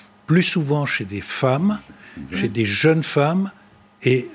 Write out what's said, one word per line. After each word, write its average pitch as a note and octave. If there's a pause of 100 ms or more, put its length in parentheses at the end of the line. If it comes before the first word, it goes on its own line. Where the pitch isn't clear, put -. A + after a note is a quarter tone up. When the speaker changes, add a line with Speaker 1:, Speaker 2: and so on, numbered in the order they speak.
(280)
Speaker 1:
plus E3+
souvent D3
chez -
des G2
femmes, D#3+ (360)
Speaker 2:
Mhm. C#2+
Speaker 1:
chez G2
des G#2+
jeunes D#3
femmes, E3 (540)
et, B2+